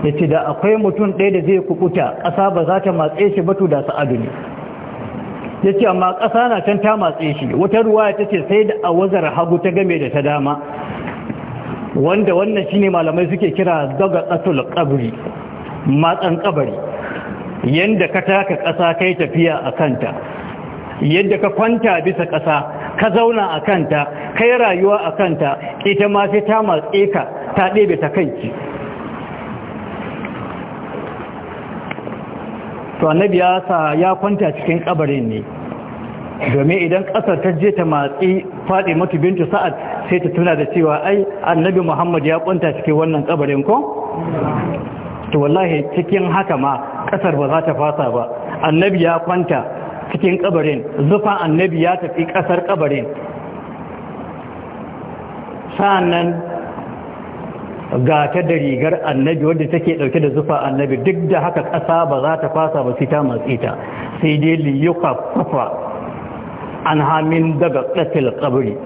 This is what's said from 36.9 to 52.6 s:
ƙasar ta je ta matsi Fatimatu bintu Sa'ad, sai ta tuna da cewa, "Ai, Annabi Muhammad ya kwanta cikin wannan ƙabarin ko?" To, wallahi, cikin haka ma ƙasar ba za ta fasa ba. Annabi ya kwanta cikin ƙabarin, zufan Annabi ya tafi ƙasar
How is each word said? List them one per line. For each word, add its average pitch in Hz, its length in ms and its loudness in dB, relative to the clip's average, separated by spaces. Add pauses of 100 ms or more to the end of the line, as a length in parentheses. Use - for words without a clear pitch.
ƙasar 202 280 2
ta 185 180 2
je 196 120 4
ta 185 140 0
matsi 160 600 0 (220)
Fatimatu 185 520 2
bintu 175 300 2
Sa'ad, 190 240 0 (360)
sai 175 100 4
ta 175 160 -2
tuna 170 200 4
da 147 100 0
cewa, 156 400 2
"Ai, 196 200 2 (220)
Annabi 170 340 4
Muhammad 160 440 0
ya 160 140 2
kwanta 165 360 0
cikin - 200 0
wannan 156 300 2
ƙabarin 143 380 0
ko?" 262 360 0 (1300)
To, 151 80 4
wallahi, 156 440 2 (120)
cikin 180 340 2
haka 180 280 2
ma 139 200 0 (320)
ƙasar 170 260 2
ba 143 140 2
za 160 120 4
ta 160 120 0
fasa 147 400 0
ba. 117 160 -2 (320)
Annabi 175 400 4
ya 170 180 4
kwanta 170 460 0 (460)
cikin 185 280 2
ƙabarin, 156 440 0 (260)
zufan 208 320 2
Annabi 165 400 2
ya 175 160 2
tafi 165 340 -2
ƙasar 180 360 2